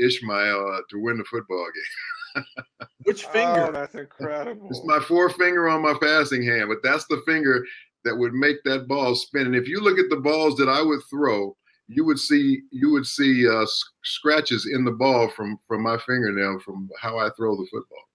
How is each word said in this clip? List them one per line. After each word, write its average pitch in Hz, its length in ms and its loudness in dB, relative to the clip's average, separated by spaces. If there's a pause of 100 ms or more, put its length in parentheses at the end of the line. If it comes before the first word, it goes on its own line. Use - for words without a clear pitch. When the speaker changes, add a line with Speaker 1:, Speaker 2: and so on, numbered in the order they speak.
Speaker 1:
Ishmael, 101 720 0
uh, 95 120 -6
to 104 140 -10
win 117 160 -2
the 101 60 -6
football 92 500 -6
game. - 680 -10
<laughs> - 440 -18 (160)
Speaker 2:
Which - 220 -2
finger? 170 420 0
Speaker 3:
Oh, 156 40 -6
that's 143 220 -8
incredible. 151 760 -10
Speaker 1:
It's 127 160 -10
my 151 160 4
forefinger 175 680 2
on 160 140 2
my 151 180 4
passing 151 420 2
hand, 117 260 2
but 107 140 -4
that's 143 240 0
the 147 200 -2
finger 139 380 2 (400)
that 113 120 0
would 120 180 0
make 143 300 2
that 131 240 0
ball 131 260 0
spin. 135 320 -2
And 127 100 0
if 123 120 0
you 185 120 -4
look 196 180 4
at 185 120 2
the 156 100 2
balls 151 360 2
that 135 120 2
I 139 140 2
would 147 260 2
throw, 107 480 -2 (320)
you 135 160 0
would 151 140 2
see, 139 440 2 (100)
you 135 200 2
would 139 140 0
see, 131 420 4
uh, 110 140 4
s-, - 220 -2 (200)
scratches 147 680 0
in 127 120 0
the 120 60 0
ball 120 400 2
from, 104 360 -8
from 110 160 -4
my 113 160 0
fingernail, 101 640 -2
from 95 260 -12 (100)
how 113 180 -6
I 107 180 -2
throw 110 200 0
the 95 140 -6
football. - 340 -14 (100)